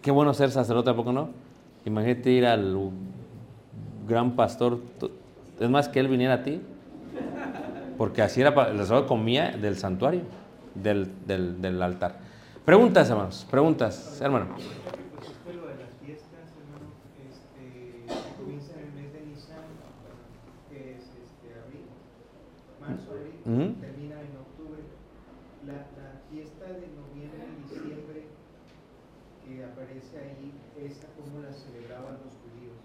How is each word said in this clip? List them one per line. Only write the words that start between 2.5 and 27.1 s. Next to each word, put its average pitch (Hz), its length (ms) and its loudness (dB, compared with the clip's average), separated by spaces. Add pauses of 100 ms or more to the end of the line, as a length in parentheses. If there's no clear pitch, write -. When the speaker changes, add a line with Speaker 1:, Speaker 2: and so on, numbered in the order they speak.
Speaker 1:
gran 120 260 4
pastor, 120 460 2 (800)
es 117 100 2
más, 143 180 4
que 131 120 2
él 135 80 4
viniera 127 260 4
a 123 80 0
ti. 151 180 -4 (1400)
Porque 110 220 0
así 107 200 4
era, 139 120 8
pa-, 127 180 6
el 107 80 0
sacerdote 107 280 4
comía 123 460 2
del 104 240 -2
santuario, 120 460 0 (520)
del, 101 340 0 (160)
del, 92 380 0
del 92 180 0
altar. 90 540 -2 (300)
Preguntas, 180 460 10
hermanos, 101 400 -2
preguntas, 131 720 2
hermano. 123 340 0
Speaker 2:
Dijiste - 960 -14
lo 170 160 -12
de 131 80 -12
las - 240 -16
fiestas, 160 560 -18
hermano, 147 320 -18 (400)
este, - 320 -20
que 120 480 -18 (320)
comienza 143 320 -12
en 147 160 -16
el 143 80 -16
mes 143 160 -16
de 156 80 -18
Nisan, 156 480 -18 (320)
bueno, - 160 -20 (560)
que 131 240 -16
es, 123 80 -20
este, 120 560 -20
abril, 131 240 -18 (960)
marzo, - 320 -10
abril, - 320 -14
Speaker 1:
Ujú. 139 400 0
Speaker 2:
termina 147 320 -14
en 143 160 -16
octubre. 151 480 -18 (880)
La, 139 80 -12
la 135 560 -18
fiesta 156 400 -16
de 175 160 -14
noviembre 147 640 -16